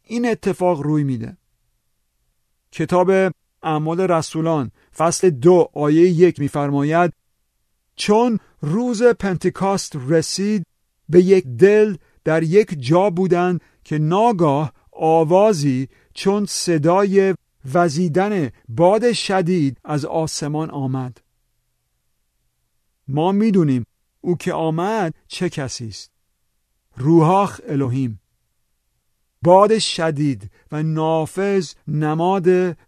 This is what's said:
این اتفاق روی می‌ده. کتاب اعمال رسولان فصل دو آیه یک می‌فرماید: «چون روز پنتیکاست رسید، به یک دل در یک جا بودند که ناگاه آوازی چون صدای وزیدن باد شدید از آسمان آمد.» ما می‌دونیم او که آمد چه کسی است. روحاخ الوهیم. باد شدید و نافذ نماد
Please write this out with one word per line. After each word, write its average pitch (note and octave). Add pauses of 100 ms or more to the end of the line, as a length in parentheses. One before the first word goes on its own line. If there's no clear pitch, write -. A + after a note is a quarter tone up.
این A#3+
اتفاق F3+
روی D3
می‌ده. B2+ (1400)
کتاب F3+ (300)
اعمال D#3+
رسولان D#3+ (260)
فصل F3
دو E3
آیه D3+
یک F3
می‌فرماید: C#3+ (840)
«چون A3 (220)
روز A3
پنتیکاست G3
رسید، E3 (420)
به F3
یک F#3
دل G3 (280)
در D#3+
یک E3
جا F3
بودند F3 (240)
که D#3
ناگاه D#3+ (200)
آوازی D#3+ (260)
چون G3+
صدای F#3 (400)
وزیدن F3 (180)
باد F#3+
شدید F3+
از D3
آسمان D#3
آمد.» C3 (1900)
ما D3+
می‌دونیم F#3 (340)
او F3
که F3+
آمد E3 (140)
چه F#3
کسی C3
است. - (840)
روحاخ E3+
الوهیم. B2+ (1200)
باد G3+
شدید D3 (220)
و D3+
نافذ D#3+ (160)
نماد D#3 (400)